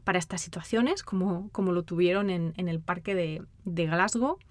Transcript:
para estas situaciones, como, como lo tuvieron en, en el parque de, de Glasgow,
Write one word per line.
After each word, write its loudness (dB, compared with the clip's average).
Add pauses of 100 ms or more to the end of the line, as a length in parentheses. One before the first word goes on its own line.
para 2
estas -6
situaciones, 2
como, -2
como 0
lo 0
tuvieron 2
en, -2
en -2
el -2
parque -4
de, -2 (220)
de -2
Glasgow, 0 (120)